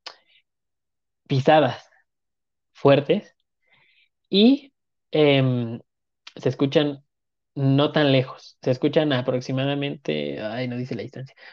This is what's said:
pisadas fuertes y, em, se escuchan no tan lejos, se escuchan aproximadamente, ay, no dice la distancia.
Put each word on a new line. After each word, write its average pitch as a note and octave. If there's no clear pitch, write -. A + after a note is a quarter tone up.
pisadas C#3
fuertes C#3+
y, A3+
em, C3
se -
escuchan C#3+
no C#3
tan D3
lejos, -
se C3+
escuchan D3
aproximadamente, C#3
ay, A#2+
no B2
dice B2
la A#2+
distancia. C3